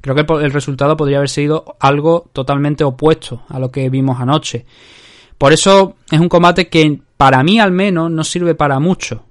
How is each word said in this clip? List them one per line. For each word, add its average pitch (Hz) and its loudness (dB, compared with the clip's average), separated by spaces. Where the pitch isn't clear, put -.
Creo 135 -6
que 151 0
el 151 -4
po-, 156 -2
el 147 -2
resultado 143 -2
podría 139 -2
haber 139 -2
sido 147 -4
algo 147 0
totalmente 143 -2
opuesto 147 -2
a 135 -12
lo 131 -6
que 131 -4
vimos 131 -2
anoche. 127 -4
Por 143 4
eso 196 2
es 156 2
un 175 2
combate 175 2
que, 156 0
para 131 4
mí 185 4
al 202 2
menos, 180 0
no 160 -2
sirve 175 -2
para 143 0
mucho. 165 -4